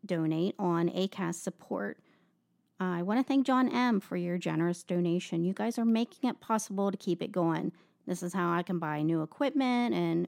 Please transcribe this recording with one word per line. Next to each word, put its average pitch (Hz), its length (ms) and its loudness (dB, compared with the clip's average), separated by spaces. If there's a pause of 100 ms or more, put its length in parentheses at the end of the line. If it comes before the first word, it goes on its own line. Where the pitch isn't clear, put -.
donate 165 540 0
on 175 300 2
Acast 180 460 -2
support. - 640 -8 (840)
Uh, 190 40 0
I 175 180 -2
wanna 214 200 2
thank 269 220 2
John 254 240 4
M 240 300 2
for 185 180 -4
your 175 220 -2
generous 170 440 0
donation. 175 600 0
You 180 100 0
guys 226 240 -2
are 233 80 0
making 226 440 0
it - 120 -6
possible 202 500 0
to 202 60 -4
keep 175 240 -2
it 165 100 -4
going. 170 400 0 (360)
This 180 160 -4
is 180 100 -6
how 175 180 0
I 175 120 2
can 180 160 -4
buy 151 240 -2
new 160 180 2
equipment 254 720 0
and 175 340 0